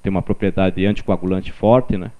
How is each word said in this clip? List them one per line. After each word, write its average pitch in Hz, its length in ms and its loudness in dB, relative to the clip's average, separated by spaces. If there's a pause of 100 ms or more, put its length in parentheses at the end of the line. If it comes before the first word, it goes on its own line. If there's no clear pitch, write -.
tem 98 80 -2
uma 92 120 0
propriedade 95 600 0
anticoagulante 95 680 -2
forte, 113 440 2
né? 92 240 -8